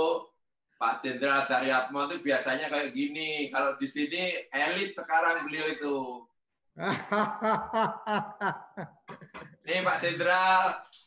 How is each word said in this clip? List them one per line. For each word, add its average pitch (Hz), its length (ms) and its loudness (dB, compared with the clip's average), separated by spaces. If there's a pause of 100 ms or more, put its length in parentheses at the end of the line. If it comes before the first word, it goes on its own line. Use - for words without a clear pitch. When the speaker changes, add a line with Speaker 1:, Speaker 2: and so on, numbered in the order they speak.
(840)
Speaker 1:
Pak 113 160 0
Jenderal 135 480 0
Daryatmo 131 640 2
itu 175 80 -6
biasanya 135 480 0
kayak 143 240 -2
gini. 147 560 -2
Kalau 135 320 0
di 139 80 -2
sini 165 480 -2 (160)
elit 170 400 0
sekarang 165 560 2
beliau 156 240 -2
itu. 135 560 -4 (480)
Speaker 2:
<laughs> - 3000 -4
Speaker 1:
Nih 175 160 0
Pak 185 240 2
Jenderal. 110 800 4 (240)